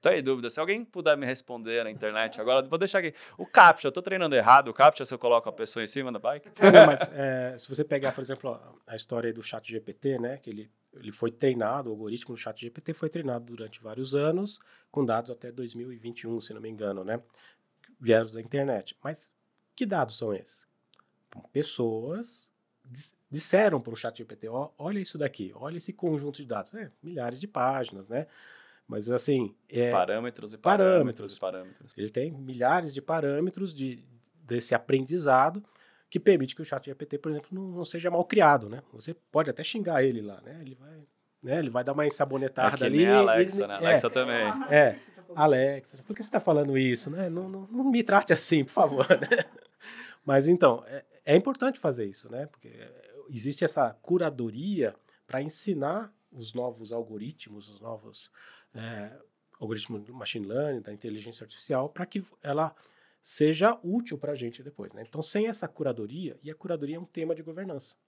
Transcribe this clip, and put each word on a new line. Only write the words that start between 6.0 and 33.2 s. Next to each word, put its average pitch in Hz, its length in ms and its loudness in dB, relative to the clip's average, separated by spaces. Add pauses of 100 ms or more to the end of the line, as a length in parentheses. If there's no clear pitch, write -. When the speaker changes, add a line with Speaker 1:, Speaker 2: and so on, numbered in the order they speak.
Speaker 1:
da 107 80 -8
bike? 143 280 -6 (140)
Speaker 2:
Não, 202 240 12
mas, 143 260 2
é, 131 460 -4
se - 100 -10
você 135 160 -4
pegar, 139 280 -2
por 135 100 -8
exemplo, 131 300 -8
a, - 420 -16
a - 20 -12
história 117 340 -6
aí 113 40 -6
do 113 80 -12
chat 110 260 -12
G 113 120 -8
P 104 140 -16
T, 135 260 -4
né? 120 180 -6
Que 117 140 -18
ele, 104 180 -14 (240)
ele 113 180 -16
foi 113 200 -4
treinado, 123 580 -2
o 110 40 -6
algoritmo 110 420 -10
do - 20 -16
chat - 240 -12
G 120 80 -12
P 135 120 -18
T 165 120 -10
foi 156 160 -6
treinado 131 360 -6
durante 113 360 -16
vários 120 320 -8
anos, 160 460 -2 (320)
com 147 120 -2
dados 117 280 0
até 120 200 -14
dois 120 220 -12
mil 120 180 -12
e 123 40 -14
vinte 117 260 -14
e 117 60 -10
um, 113 120 -4
se 107 140 -14
não 107 80 -16
me 110 80 -10
engano, 101 340 -6
né? 110 160 -4 (800)
Vieram 113 280 4
da 110 140 -14
internet. 123 640 -4
Mas - 300 -12 (420)
que 247 120 -4
dados 151 320 -2
são 107 160 -4
esses? - 320 -16 (840)
Pessoas 131 1000 -6 (320)
dis-, 127 320 -20 (160)
disseram 170 500 2
pro 113 140 -12
chat 117 220 -8
G 117 80 -14
P 107 100 -20
T, 110 140 -14
"Ó, 135 280 -6
olha 196 220 -6
isso 180 180 -10
daqui, 135 380 -6
olha 151 220 -12
esse 185 160 -12
conjunto 147 440 -4
de 147 80 -16
dados." 107 300 -8
É, 208 160 -14 (100)
milhares 131 380 -8
de 185 80 -12
páginas, 127 600 -4
né? 123 200 -6 (600)
Mas, 107 220 -8
assim, 123 460 -2 (120)
é 120 240 -2
Speaker 1:
Parâmetros 107 640 -2
e 110 40 -18
Speaker 2:
parâmetros. 190 400 4
Speaker 1:
parâmetros 117 380 -2
e - 40 -20
parâmetros. 92 580 -10
Speaker 2:
Ele 104 120 -6
tem 131 220 -4
milhares 135 640 -2
de 135 80 -10
parâmetros 160 720 -4